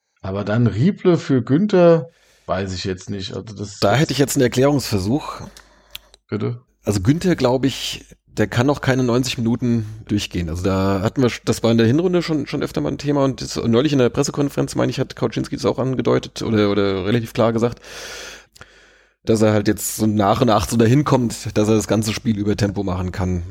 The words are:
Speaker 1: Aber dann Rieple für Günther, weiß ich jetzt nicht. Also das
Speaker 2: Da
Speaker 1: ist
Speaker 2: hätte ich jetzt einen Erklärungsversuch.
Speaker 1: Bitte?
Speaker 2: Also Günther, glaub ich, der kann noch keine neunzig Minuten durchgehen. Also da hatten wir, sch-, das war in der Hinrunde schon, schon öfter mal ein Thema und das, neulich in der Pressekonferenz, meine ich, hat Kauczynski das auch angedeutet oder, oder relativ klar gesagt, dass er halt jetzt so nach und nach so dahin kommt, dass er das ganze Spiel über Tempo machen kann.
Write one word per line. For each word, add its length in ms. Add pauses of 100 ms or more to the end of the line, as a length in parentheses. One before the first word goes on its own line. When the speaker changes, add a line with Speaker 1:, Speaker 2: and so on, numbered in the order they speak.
(220)
Speaker 1:
Aber 220
dann 220
Rieple 520
für 240
Günther, 680 (380)
weiß 260
ich 120
jetzt 260
nicht. 240
Also 200
das 260
Speaker 2:
Da 120
Speaker 1:
ist 80
Speaker 2:
hätte 120
ich 60
jetzt 180
einen 80
Erklärungsversuch. 1000 (840)
Speaker 1:
Bitte? 340 (220)
Speaker 2:
Also 180
Günther, 340
glaub 300
ich, 400 (200)
der 200
kann 200
noch 140
keine 220
neunzig 340
Minuten 480 (240)
durchgehen. 400
Also 140
da 400
hatten 180
wir, 80
sch-, 160
das 180
war 80
in 60
der 100
Hinrunde 360
schon, 240
schon 160
öfter 180
mal 120
ein 60
Thema 260
und 180
das, 140
neulich 360
in 60
der 100
Pressekonferenz, 680
meine 160
ich, 80
hat 180
Kauczynski 400
das 100
auch 120
angedeutet 640
oder, 300
oder 340
relativ 300
klar 180
gesagt, 280 (1400)
dass 160
er 140
halt 140
jetzt 280
so 100
nach 360
und 60
nach 200
so 80
dahin 280
kommt, 520
dass 120
er 80
das 120
ganze 240
Spiel 240
über 200
Tempo 260
machen 280
kann. 400